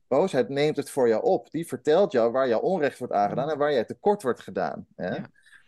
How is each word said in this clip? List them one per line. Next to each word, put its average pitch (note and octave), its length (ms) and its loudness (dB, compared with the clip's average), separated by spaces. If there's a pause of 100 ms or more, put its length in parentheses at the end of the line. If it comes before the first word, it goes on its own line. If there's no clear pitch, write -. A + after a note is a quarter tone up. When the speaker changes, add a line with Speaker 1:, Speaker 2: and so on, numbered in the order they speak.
Speaker 1:
boosheid C#3 420 0
neemt C#3+ 280 0
het C3+ 120 -4
voor B2+ 180 2
jou G#2+ 160 2
op. - 280 0
Die E3 160 -6
vertelt D#3+ 440 2
jou A#2 200 2
waar C3 160 0
jouw A2 120 2
onrecht D3+ 400 -2
wordt B2 140 -8
aangedaan G2+ 300 0
Speaker 2:
Mhm. D#3 100 -4
Speaker 1:
en C3+ 60 -4
waar D3 140 0
jij A2+ 120 0
tekort G3+ 380 -2
wordt A#2+ 160 -2
gedaan. F#2 460 -6 (100)
Hè? F2+ 200 -8
Speaker 2:
Ja. F#3+ 140 -10 (380)